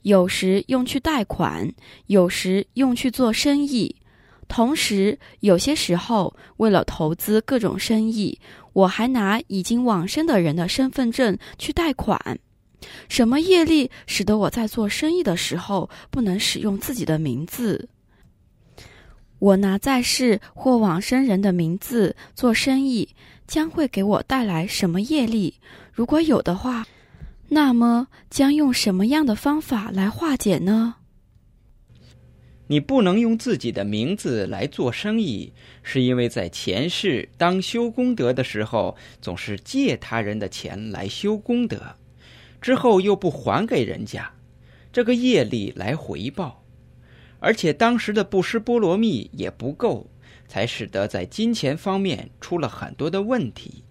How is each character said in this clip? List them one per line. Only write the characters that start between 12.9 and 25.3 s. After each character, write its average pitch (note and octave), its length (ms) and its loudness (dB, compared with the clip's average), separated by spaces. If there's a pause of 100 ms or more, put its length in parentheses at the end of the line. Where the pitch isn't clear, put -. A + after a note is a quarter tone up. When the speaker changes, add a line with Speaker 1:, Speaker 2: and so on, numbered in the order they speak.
Speaker 1:
什 A#3 180 4
么 C4+ 120 2
业 F4 220 6
力 D4+ 280 4 (160)
使 - 180 -4
得 G#3+ 140 2
我 G3 100 2
在 A3+ 180 -2
做 G#3+ 220 -2
生 D4+ 240 0
意 F4+ 100 0
的 F3+ 140 0
时 - 220 -4
候 F3+ 320 -4 (200)
不 C4 120 -2
能 G3 180 0
使 - 200 -2
用 G3 180 -2
自 C4 160 -6
己 A#3 100 -4
的 D#3 140 0
名 C#3+ 260 -2
字？ G#3 460 -4 (1500)
我 G3 160 6
拿 G3 220 2
在 C4 240 0
世 B3 400 2 (140)
或 B3+ 240 2
往 F#3 200 2
生 B3+ 280 2
人 G3 160 2
的 G3 100 4
名 E3+ 240 0
字 A3 400 0 (180)
做 A#3 200 2
生 C4+ 260 2
意， B3+ 260 0 (400)
将 D#4+ 220 -2
会 D#4+ 180 -2
给 G3 160 -2
我 G3+ 200 2
带 C4 220 -2
来 F3 220 -2
什 G3+ 220 -2
么 F3 140 0
业 C4 240 0
力？ G#3+ 280 -2 (380)